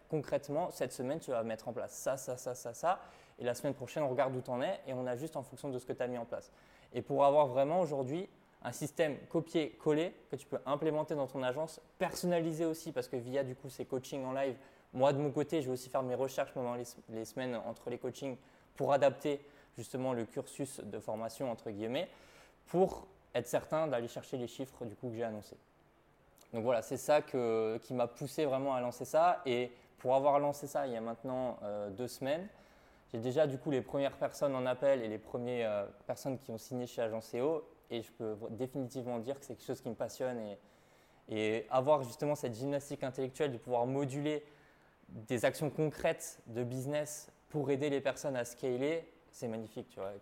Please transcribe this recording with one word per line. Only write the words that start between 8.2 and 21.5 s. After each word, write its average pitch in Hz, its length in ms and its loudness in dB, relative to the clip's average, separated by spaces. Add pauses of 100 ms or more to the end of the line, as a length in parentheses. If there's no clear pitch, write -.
un 120 80 -4
système 151 440 0 (120)
copier-coller 160 840 2 (160)
que - 60 -6
tu 131 120 -10
peux 131 200 -4
implémenter 151 480 2
dans 139 140 0
ton 131 160 -2
agence, 143 360 -2 (200)
personnalisé 170 640 2
aussi, 160 260 0
parce 127 160 -2
que 135 100 -6
via 127 280 0
du 127 100 -4
coup - 140 -12
ces 131 160 -6
coachings 131 400 -4
en 127 80 -2
live, 135 240 0 (360)
moi 135 200 8
de 135 60 4
mon 147 120 2
côté, 147 320 2
je 123 60 0
vais 127 60 2
aussi 123 140 -6
faire 139 140 0
mes 127 140 0
recherches 135 360 0
pendant 120 220 -2
les, 120 100 -4 (260)
les 113 140 -4
semaines 127 320 -4 (100)
entre - 240 -6
les 120 80 -4
coachings 131 380 -4 (400)
pour 139 160 4
adapter 139 520 4 (320)
justement 131 360 -2
le 117 120 0
cursus - 560 -6
de 107 180 -8
formation 113 520 -4